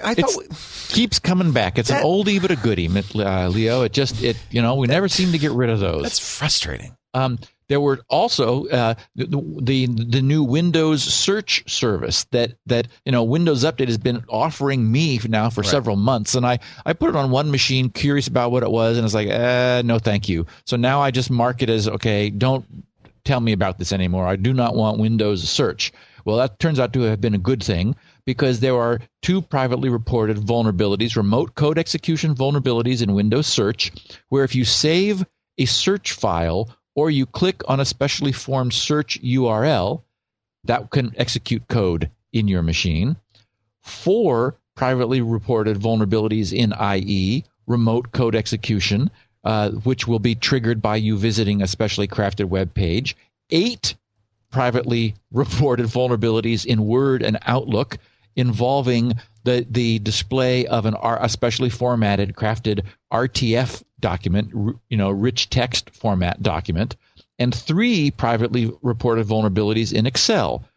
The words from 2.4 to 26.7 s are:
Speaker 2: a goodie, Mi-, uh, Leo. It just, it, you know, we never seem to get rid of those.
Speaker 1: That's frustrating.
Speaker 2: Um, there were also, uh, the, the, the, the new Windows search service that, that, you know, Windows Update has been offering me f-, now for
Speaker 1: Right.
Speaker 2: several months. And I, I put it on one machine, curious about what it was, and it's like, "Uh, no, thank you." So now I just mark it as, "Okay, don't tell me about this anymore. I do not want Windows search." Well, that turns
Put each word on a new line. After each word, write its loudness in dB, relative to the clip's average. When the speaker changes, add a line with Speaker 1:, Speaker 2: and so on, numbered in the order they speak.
Speaker 2:
a 0
goodie, 0
Mi-, 2
uh, 0
Leo. 2
It 0
just, -2
it, 0
you 0
know, 2
we 0
never 2
seem 2
to 0
get 0
rid 2
of 0
those. 0
Speaker 1:
That's -2
frustrating. -4
Speaker 2:
Um, 0
there 2
were 2
also, 0
uh, 0
the, -4
the, -2
the, -2
the 2
new 2
Windows 2
search 0
service -2
that, 0
that, 0
you -2
know, 4
Windows 2
Update 0
has 0
been -2
offering 0
me 2
f-, -4
now 2
for -2
Speaker 1:
Right. 0
Speaker 2:
several 0
months. 0
And 0
I, 0
I -2
put 0
it -2
on 0
one 0
machine, 0
curious 0
about 0
what 0
it -2
was, 2
and 0
it's 0
like, 0
"Uh, 2
no, 2
thank 0
you." -2
So -2
now 2
I 0
just -2
mark 0
it 2
as, 2
"Okay, 0
don't 0
tell 0
me 2
about 0
this -4
anymore. 0
I 0
do 0
not 0
want 0
Windows 0
search." -2
Well, 0
that 0
turns 0